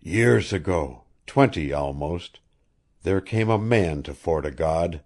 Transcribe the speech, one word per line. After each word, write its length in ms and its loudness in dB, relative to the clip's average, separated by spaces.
Years 520 2
ago, 500 -2
twenty 460 2
almost, 640 -4
there 180 0
came 300 -2
a 80 4
man 460 2
to 100 -10
Fort 320 -2
o 60 -4
God 540 -2